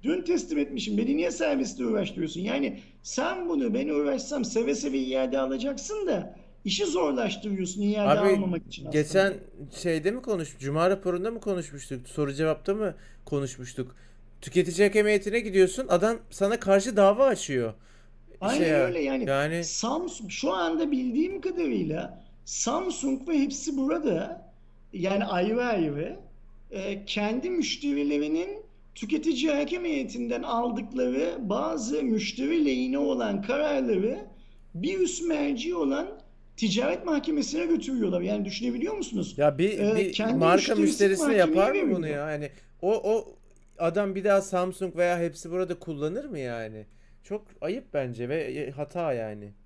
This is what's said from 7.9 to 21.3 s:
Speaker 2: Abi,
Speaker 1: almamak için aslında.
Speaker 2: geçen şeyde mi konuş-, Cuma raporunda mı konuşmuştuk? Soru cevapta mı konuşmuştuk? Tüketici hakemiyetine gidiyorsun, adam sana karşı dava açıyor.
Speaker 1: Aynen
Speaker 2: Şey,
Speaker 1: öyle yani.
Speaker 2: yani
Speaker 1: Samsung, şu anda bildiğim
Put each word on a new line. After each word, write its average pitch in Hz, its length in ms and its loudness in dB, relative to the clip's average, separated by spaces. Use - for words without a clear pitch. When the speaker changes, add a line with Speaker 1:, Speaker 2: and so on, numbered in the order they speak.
Speaker 2:
Abi, 202 80 4
Speaker 1:
almamak 185 380 2
için - 200 -14
aslında. 151 160 2
Speaker 2:
geçen 185 320 2
şeyde 165 280 0
mi 247 120 -6
konuş-, 165 360 -4
Cuma 151 320 2
raporunda 190 400 -2
mı 233 100 -8
konuşmuştuk? 143 680 -6
Soru 143 240 -2
cevapta 156 420 0
mı 208 200 -2
konuşmuştuk? 127 720 -4
Tüketici 175 480 4
hakemiyetine 208 520 2
gidiyorsun, 196 480 4
adam 214 300 4
sana 208 300 0
karşı 196 360 4
dava 208 300 8
açıyor. 127 460 0
Speaker 1:
Aynen 139 240 2
Speaker 2:
Şey, 160 80 4
Speaker 1:
öyle 139 280 4
yani. 135 280 0
Speaker 2:
yani 151 360 2
Speaker 1:
Samsung, 240 680 -4
şu 285 220 -2
anda 330 380 0
bildiğim 285 500 0